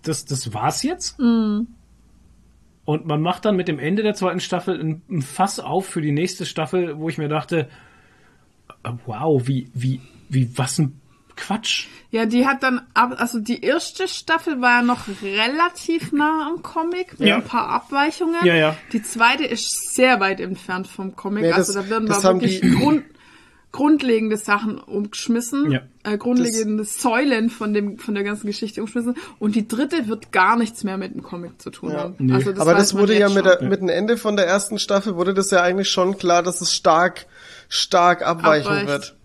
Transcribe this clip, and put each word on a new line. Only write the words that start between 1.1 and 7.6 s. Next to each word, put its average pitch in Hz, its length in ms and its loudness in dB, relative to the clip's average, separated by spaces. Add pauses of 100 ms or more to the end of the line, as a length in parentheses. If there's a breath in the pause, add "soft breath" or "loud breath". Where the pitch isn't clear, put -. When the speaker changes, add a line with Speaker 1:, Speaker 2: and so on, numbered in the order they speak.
Speaker 2:
Mhm. 226 480 2 (1160)
Speaker 1:
Und 156 220 -2
man 151 140 0
macht 170 240 -2
dann 208 120 4
mit 175 100 0
dem 151 140 -2
Ende 196 240 0
der 214 100 0
zweiten 185 240 -2
Staffel 175 400 -4
ein, 160 320 -4
ein 165 120 -2
Fass 185 360 -2
auf 175 280 -4
für - 140 -6
die 151 120 0
nächste 175 340 -2
Staffel, 165 520 -4
wo 156 100 -6
ich 156 100 -6
mir 151 100 -4
dachte, 151 400 -2 (1160 soft breath)